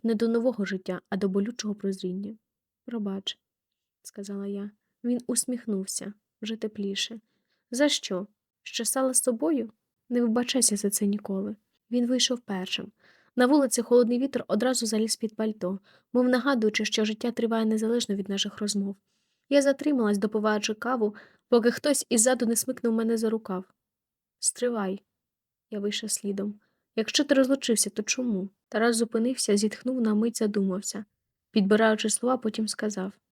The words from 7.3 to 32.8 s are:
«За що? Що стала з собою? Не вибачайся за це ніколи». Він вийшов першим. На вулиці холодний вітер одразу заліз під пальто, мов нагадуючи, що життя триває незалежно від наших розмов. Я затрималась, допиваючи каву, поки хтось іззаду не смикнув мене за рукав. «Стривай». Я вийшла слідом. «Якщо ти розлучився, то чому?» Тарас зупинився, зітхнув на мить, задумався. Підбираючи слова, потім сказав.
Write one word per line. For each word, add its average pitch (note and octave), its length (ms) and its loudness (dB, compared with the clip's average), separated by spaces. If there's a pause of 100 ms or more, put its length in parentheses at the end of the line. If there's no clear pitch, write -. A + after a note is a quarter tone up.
«За C4+ 180 2
що? G3+ 380 -4 (360)
Що - 220 -8
стала C4 300 0
з - 80 4
собою? B3 500 0 (360)
Не B3 120 2
вибачайся A#3+ 560 4
за G3+ 140 0
це G#3 160 0
ніколи». G3+ 500 -4 (340)
Він A#3+ 160 2
вийшов B3 340 2
першим. F#3+ 520 -8 (440)
На B3 100 6
вулиці C4+ 360 4
холодний A#3+ 360 4
вітер C4 300 -2
одразу A#3+ 380 0
заліз A3 300 0
під A3 200 -6
пальто, G#3+ 420 -4 (340)
мов B3 160 4
нагадуючи, A#3 560 2
що G#3+ 200 0
життя A3 260 -4
триває A3+ 360 0
незалежно A3 480 0
від G3 140 -6
наших G3+ 300 -4
розмов. G3+ 380 -2 (520)
Я C#4 140 6
затрималась, C4+ 560 2
допиваючи G#3+ 560 0
каву, A3+ 400 -2 (340)
поки A#3+ 220 4
хтось - 380 0
іззаду B3 380 4
не A3+ 100 0
смикнув A#3+ 380 -2
мене A3+ 220 0
за A3 140 0
рукав. G#3 340 -4 (760)
«Стривай». G#3 640 -4 (680)
Я G#3 100 -8
вийшла G#3 280 -4
слідом. G3+ 520 -4 (360)
«Якщо A3+ 280 0
ти C#4+ 100 4
розлучився, C4 560 2
то - 120 -8
чому?» G#3 460 -2 (200)
Тарас A3+ 280 2
зупинився, A3+ 600 0
зітхнув A#3 440 0
на A3 140 2
мить, A3 240 0
задумався. G#3 680 -2 (460)
Підбираючи G#3+ 600 4
слова, B3 260 0
потім A3 320 -4
сказав. G3+ 440 -4 (200)